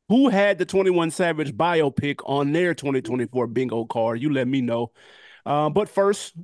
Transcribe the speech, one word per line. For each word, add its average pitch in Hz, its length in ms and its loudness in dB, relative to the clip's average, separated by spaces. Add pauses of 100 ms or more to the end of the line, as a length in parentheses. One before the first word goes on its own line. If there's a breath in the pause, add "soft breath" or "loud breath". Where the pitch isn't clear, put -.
Who 254 200 6
had 196 300 2
the 180 80 0
Twenty-one 180 460 2
Savage 156 440 -2
biopic 151 720 0
on 143 260 0
their 170 220 0
twenty 139 260 -2
twenty-four 123 460 -2
bingo 117 380 -2
card? 117 360 -2
You 151 120 -2
let 131 160 0
me 135 120 0
know. 117 320 -2 (540 loud breath)
Uh, 151 240 0
but 208 200 0
first, - 540 0